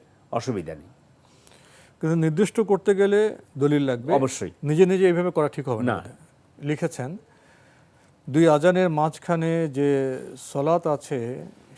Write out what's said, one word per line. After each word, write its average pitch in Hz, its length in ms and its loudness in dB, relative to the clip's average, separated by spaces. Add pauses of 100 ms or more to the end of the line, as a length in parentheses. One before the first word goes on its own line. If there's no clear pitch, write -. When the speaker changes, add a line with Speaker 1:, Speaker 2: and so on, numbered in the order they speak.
(320)
Speaker 1:
অসুবিধা 92 440 -6
নেই। 76 80 -20 (1160)
Speaker 2:
কিন্তু 165 160 0
নির্দিষ্ট 160 440 0
করতে 196 340 2
গেলে 202 420 2 (200)
দলিল 143 240 2
লাগবে। 131 320 -2
Speaker 1:
অবশ্যই। 131 380 0 (120)
Speaker 2:
নিজে 156 220 4
নিজে 185 220 4
এইভাবে 175 240 2
করা 147 180 0
ঠিক 139 200 -8
হবে 117 140 -2
না। 120 100 0
Speaker 1:
না। 87 100 -8 (560)
Speaker 2:
লিখেছেন, 147 580 -6 (1120)
"দুই 160 200 4
আজানের 180 400 4
মাঝখানে 165 800 -2
যে 135 520 0 (180)
সালাত 160 500 -2
আছে, 139 580 -6 (320)